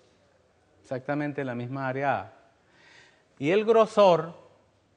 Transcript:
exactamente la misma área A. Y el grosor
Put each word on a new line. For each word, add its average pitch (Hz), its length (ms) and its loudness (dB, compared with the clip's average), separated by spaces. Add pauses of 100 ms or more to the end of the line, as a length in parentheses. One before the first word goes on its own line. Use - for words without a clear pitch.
(840)
exactamente 143 600 -6
la 127 120 -8
misma 131 340 -8
área 131 320 -4
A. 98 120 -16 (1040)
Y 143 120 -2
el 214 140 2
grosor 202 720 4 (580)